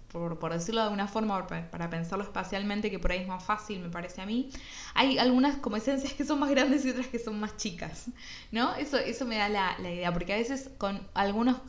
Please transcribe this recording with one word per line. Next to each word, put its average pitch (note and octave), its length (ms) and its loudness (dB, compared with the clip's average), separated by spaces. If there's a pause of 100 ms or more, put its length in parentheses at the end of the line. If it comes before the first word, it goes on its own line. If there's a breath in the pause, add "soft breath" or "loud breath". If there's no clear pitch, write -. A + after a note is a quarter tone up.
(120)
por, E3+ 260 -4
por D#3+ 140 -2
decirlo A3 300 2
de G#3+ 60 2
alguna G3+ 200 0
forma, G3+ 380 0
para, E3+ 240 -6
para E3+ 180 -4
pensarlo E3+ 340 -2
espacialmente, G3+ 680 -2
que F#3+ 80 -4
por F3 140 2
ahí F#3 80 0
es F#3 60 -4
más F#3 160 -6
fácil, G#3+ 380 -2
me E3+ 80 -6
parece F3 320 -8
a F#3+ 60 -6
mí, A#3+ 240 0 (420 loud breath)
hay C4 260 4
algunas B3+ 380 6
como G#3 200 -2
esencias C4+ 360 0
que D4 120 -4
son D4 140 2
más C#4 120 2
grandes C#4 340 6
y C4 60 2
otras B3 160 -2
que A#3 120 -4
son G#3+ 220 -4
más G#3+ 160 -4
chicas, - 520 -6 (420 loud breath)
¿no? B3+ 240 2
Eso, D4 240 0
eso A#3 260 0
me A3+ 120 -2
da G#3 120 4
la, G3 300 2
la F#3 120 -4
idea, F3 220 0
porque F3 220 0
a - 20 2
veces C4 400 -2
con G3 380 -2
algunas, A3 420 4 (120)